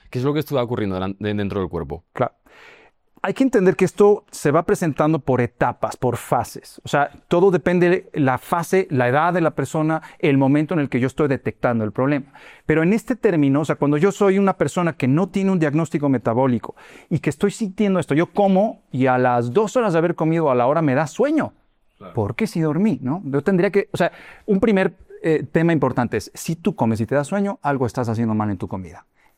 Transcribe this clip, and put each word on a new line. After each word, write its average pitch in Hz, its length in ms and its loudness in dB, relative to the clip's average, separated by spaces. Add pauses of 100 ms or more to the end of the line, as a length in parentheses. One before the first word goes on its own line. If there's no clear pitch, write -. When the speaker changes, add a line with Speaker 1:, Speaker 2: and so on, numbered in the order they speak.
Speaker 1:
¿Qué 127 100 -6
es 123 40 -2
lo 143 100 0
que 156 60 -2
está 139 240 -2
ocurriendo 107 320 -4
delan-, 95 240 -4
de-, 104 140 -4
dentro 101 260 -4
del 92 80 -2
cuerpo? 80 460 -10
Speaker 2:
Claro. - 200 -4 (920)
Hay 190 100 -4
que 269 100 0
entender 196 320 4
que - 80 0
esto 202 480 2
se - 200 -2
va 165 120 2
presentando 160 560 0
por 127 220 0
etapas, 120 560 -4
por 120 200 -2
fases. - 680 -6
O - 20 -14
sea, 143 220 0 (180)
todo 175 220 4
depende 175 400 2
de 180 240 0
la 131 240 0
fase, 185 540 -2
la 123 180 0
edad 156 240 2
de 180 80 0
la 156 100 2
persona, 156 520 -4 (160)
el 143 180 2
momento 147 380 2
en 165 40 0
el 139 80 -2
que 123 120 -2
yo 127 80 0
estoy 147 200 0
detectando 120 560 -2
el 107 80 -4
problema. 135 360 -2 (400)
Pero 156 160 2
en 180 100 2
este 233 220 -2
término, 147 460 2
o 156 40 -2
sea, 151 100 0
cuando 147 220 2
yo 190 140 2
soy 190 260 2
una 196 160 2
persona 165 400 -2
que - 140 -2
no 156 220 2
tiene 190 220 0
un 185 80 0
diagnóstico 151 500 0
metabólico 123 640 0 (340)
y 160 100 -2
que 151 120 -2
estoy 202 200 -2
sintiendo 196 480 -2
esto, 143 140 -4
yo 165 140 2
como 196 640 0
y 131 160 0
a 127 100 4
las 123 340 0
dos 202 240 0
horas 226 180 0
de 170 60 2
haber 175 140 0
comido 160 380 0
a 127 40 2
la 123 120 2
hora 160 160 0
me 135 100 2
da 147 140 0
sueño. 269 460 -2 (440)
Speaker 1:
Claro. 92 160 -20
Speaker 2:
Porque 107 320 -2
si 175 160 -4
dormí, 160 400 0
¿no? 139 240 -6
Yo 139 160 -2
tendría 190 300 2
que, 196 200 0
o 151 60 -6
sea, 170 140 0 (340)
un 196 140 2
primer, 190 340 2 (300)
eh, 160 280 2
tema 165 220 2
importante 127 440 -2
es, - 180 -8
si - 200 -6
tú - 200 -4
comes 113 260 0
y 110 60 -2
te 143 80 -2
da 143 80 0
sueño, 202 400 -4
algo 135 240 -2
estás 120 200 -4
haciendo 110 280 -2
mal 107 160 -2
en 95 60 -4
tu 98 100 -8
comida. 92 400 -14 (300)